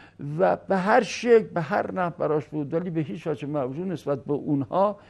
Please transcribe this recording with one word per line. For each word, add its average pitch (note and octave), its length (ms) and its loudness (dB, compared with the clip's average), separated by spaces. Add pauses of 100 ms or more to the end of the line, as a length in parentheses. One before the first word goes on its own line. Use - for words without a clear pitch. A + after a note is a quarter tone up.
(400)
و F3+ 180 4 (100)
به G3 100 2
هر G#3+ 260 4
شکل، A3+ 400 4 (100)
به - 80 0
هر G3+ 300 -2
نحو F#3 260 -2
براش D3+ 280 0
بود، D3+ 280 -6
ولی F3 160 -2
به D#3+ 120 -2
هیچ E3+ 260 -6
وجه D3+ 200 -4
موضوع C#3+ 380 -4
نسبت D3 380 -4
به C#3+ 100 -2
اونها D#3 640 0 (140)